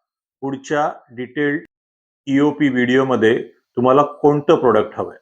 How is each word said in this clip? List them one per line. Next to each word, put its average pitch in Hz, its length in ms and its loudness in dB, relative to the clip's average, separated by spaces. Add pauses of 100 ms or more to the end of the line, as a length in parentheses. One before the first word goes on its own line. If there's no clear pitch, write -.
(420)
पुढच्या 139 480 -6 (200)
डिटेल्ड 143 540 -6 (600)
ईओपी 143 420 0
व्हिडिओमध्ये 123 680 0 (400)
तुम्हाला 131 260 4 (180)
कोणतं 147 400 2
प्रोडक्ट 107 380 0
हवंय. 90 240 -10